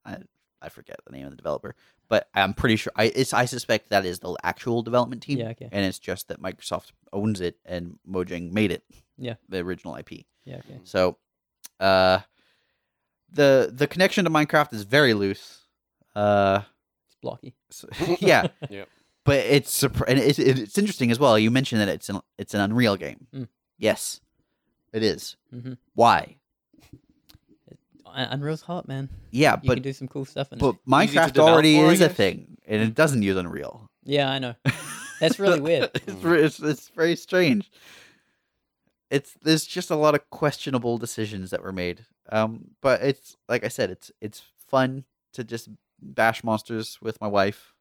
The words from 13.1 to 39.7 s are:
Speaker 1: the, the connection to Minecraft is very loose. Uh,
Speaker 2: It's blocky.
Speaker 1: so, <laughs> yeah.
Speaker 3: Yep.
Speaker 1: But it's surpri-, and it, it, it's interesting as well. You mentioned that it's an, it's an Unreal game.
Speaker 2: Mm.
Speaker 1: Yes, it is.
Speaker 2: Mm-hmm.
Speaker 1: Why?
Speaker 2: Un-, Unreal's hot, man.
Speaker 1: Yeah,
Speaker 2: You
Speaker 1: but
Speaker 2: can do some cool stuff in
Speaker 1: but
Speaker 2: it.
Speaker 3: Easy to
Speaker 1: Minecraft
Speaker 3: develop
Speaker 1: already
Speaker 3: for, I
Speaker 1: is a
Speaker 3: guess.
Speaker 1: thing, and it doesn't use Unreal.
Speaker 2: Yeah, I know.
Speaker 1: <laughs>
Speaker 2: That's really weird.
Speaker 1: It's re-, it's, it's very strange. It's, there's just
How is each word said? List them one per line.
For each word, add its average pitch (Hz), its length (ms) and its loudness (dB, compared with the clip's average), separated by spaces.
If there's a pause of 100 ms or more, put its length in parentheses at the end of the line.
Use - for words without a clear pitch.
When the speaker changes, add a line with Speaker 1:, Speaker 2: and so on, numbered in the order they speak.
Speaker 1:
the, 135 420 4
the 135 140 -2
connection 190 380 0
to 160 60 0
Minecraft 151 420 0
is 107 120 -10
very 127 300 4
loose. 98 460 -4 (540)
Uh, 101 480 2 (440)
Speaker 2:
It's - 140 -20
blocky. - 340 -14 (160)
Speaker 1:
so, - 180 -20 (160)
<laughs> 170 160 -2
yeah. 117 260 4 (240)
Speaker 3:
Yep. 98 180 -16 (360)
Speaker 1:
But 139 160 4
it's 139 420 2
surpri-, 131 240 -2
and 131 140 4
it, 139 180 2
it, 131 220 4
it's 107 180 -4
interesting 190 320 0
as 117 80 0
well. 127 200 6
You 110 120 4
mentioned 123 300 0
that 101 80 0
it's 78 200 -6
an, 98 120 -8 (180)
it's - 160 -12
an 101 60 -2
Unreal 107 360 2
game. 78 380 -12
Speaker 2:
Mm. 131 140 -12 (280)
Speaker 1:
Yes, - 440 -4 (720)
it 110 100 -4
is. 87 340 -4 (160)
Speaker 2:
Mm-hmm. 123 200 -14 (220)
Speaker 1:
Why? 110 420 2 (1700)
Speaker 2:
Un-, 123 240 -10
Unreal's 143 320 -6
hot, 175 240 -10
man. 135 220 -10 (240)
Speaker 1:
Yeah, 135 280 4
Speaker 2:
You - 60 -4
Speaker 1:
but 127 80 4
Speaker 2:
can 131 80 -4
do 135 100 -8
some 135 140 -14
cool 139 180 -10
stuff - 280 -10
in 127 80 -16
Speaker 1:
but 135 80 2
Speaker 2:
it. 107 80 -2
Speaker 3:
Easy - 20 -20 (380)
to - 40 4
Speaker 1:
Minecraft 156 120 2
Speaker 3:
develop 156 200 8
Speaker 1:
already 156 240 8
Speaker 3:
for, 151 100 8
I 160 60 8
Speaker 1:
is 190 80 4
a 165 60 8
Speaker 3:
guess. - 100 0
Speaker 1:
thing, - 400 -2 (120)
and 107 140 0
it 113 120 0
doesn't 143 280 2
use 98 140 0
Unreal. 87 540 -8 (140)
Speaker 2:
Yeah, 139 260 -2
I 135 80 -4
know. 123 160 -8 (320)
Speaker 1:
<laughs> - 340 -14
Speaker 2:
That's 160 200 0
really 175 200 2
weird. 156 300 0 (160)
Speaker 1:
It's 185 160 -12
re-, 170 220 4
it's, 147 160 -2
it's 151 300 -4
very 170 260 0
strange. 151 520 0 (1400)
It's, 139 320 -6
there's 156 240 2
just - 240 -8